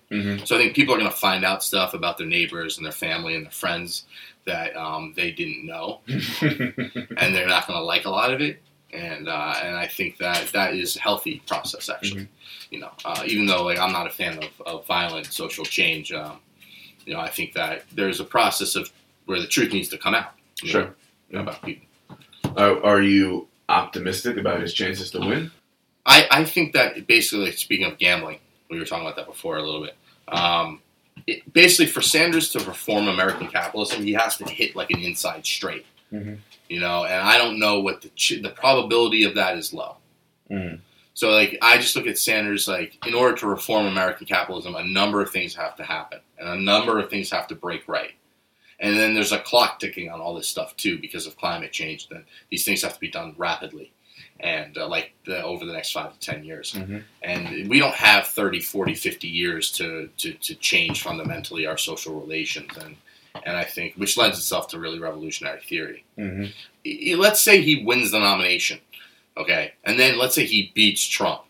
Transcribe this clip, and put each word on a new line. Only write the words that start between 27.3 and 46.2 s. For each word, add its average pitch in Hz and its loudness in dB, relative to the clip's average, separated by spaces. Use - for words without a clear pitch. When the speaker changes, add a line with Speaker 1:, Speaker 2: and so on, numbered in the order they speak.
Speaker 2:
like, 85 -4
speaking 95 0
of 85 -4
gambling, 90 0
we 165 -8
were 165 -6
talking 165 -6
about 76 -8
that - -8
before 80 -8
a 78 -4
little 78 -4
bit. - -12
Um, 85 0
it, - -6
basically, 175 10
for - 0
Sanders 165 4
to 123 -2
reform 104 0
American 92 2
capitalism, 104 -2
he 104 0
has 113 2
to 98 -8
hit, - -2
like, 90 -4
an 87 0
inside 87 -4
straight. - -4
Speaker 1:
Mm-hmm. 104 -8
Speaker 2:
You 170 -6
know, 87 0
and 92 0
I 110 8
don't 113 4
know 104 4
what 95 -2
the - -20
ch-, - 0
the 101 -4
probability 113 4
of 98 4
that 92 2
is 82 -8
low. - -10
Speaker 1:
Mm-hmm. 90 -6
Speaker 2:
So, 117 0
like, 107 4
I 117 10
just 120 2
look 127 -2
at 104 -2
Sanders, 104 0
like, 90 -4
in 117 -4
order 120 6
to 107 -4
reform 104 2
American 92 0
capitalism, 90 -2
a 90 -6
number 98 2
of 98 0
things 90 -4
have 80 -8
to - -12
happen, 80 -8